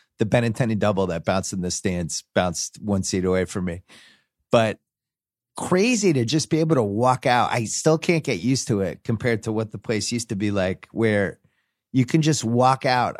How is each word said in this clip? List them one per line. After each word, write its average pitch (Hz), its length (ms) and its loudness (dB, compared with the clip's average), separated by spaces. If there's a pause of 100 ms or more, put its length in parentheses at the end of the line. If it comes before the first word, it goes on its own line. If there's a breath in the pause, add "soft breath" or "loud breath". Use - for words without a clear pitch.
(180 soft breath)
the 113 80 0
Benintendi 117 520 0
double 98 280 2
that 82 180 -4
bounced 95 280 -2
in 98 80 -4
the 87 100 -4
stands, 87 540 -4 (100)
bounced 90 480 -2
one 98 220 -2
seat 92 200 -2
away 92 200 0
from 92 220 -6
me. 87 160 -8 (680 loud breath)
But 110 300 2 (760)
crazy 196 580 2
to 123 100 2
just 139 260 -2
be 160 100 2
able 160 140 2
to 127 80 4
walk 120 440 0
out. 120 260 2
I 117 120 -2
still 156 320 2
can't 165 280 0
get 104 160 -2
used 123 280 0
to 104 120 0
it 90 240 -4
compared 117 400 -2
to 113 80 -4
what 110 180 -4
the 110 80 -12
place 107 320 -4
used 120 200 -6
to 113 60 -4
be 101 140 -2
like, 95 400 -2
where 104 480 0 (540)
you 131 140 2
can 160 160 2
just 151 200 0
walk 123 420 2
out 123 360 2